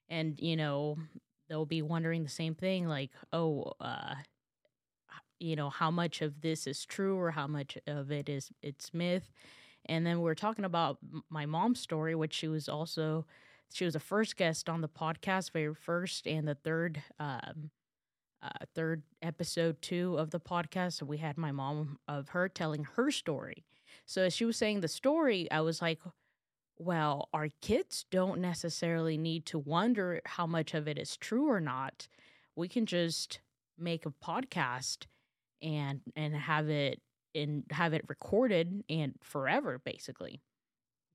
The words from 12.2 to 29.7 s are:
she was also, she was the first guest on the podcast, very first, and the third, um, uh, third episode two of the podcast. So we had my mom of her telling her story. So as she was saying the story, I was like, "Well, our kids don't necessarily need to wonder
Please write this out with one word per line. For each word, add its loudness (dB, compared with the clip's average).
she -2
was -2
also, -2
she 0
was 2
the 0
first 0
guest 2
on 0
the -2
podcast, -2
very 0
first, -2
and 0
the 0
third, -2
um, -6
uh, -8
third -2
episode 0
two 0
of 0
the -2
podcast. -2
So -6
we -4
had -4
my -2
mom -2
of -4
her 2
telling -2
her 4
story. -4
So 2
as 4
she 2
was 2
saying 2
the 0
story, 4
I 4
was 2
like, 2
"Well, 2
our 2
kids 0
don't 2
necessarily 0
need 0
to -2
wonder 2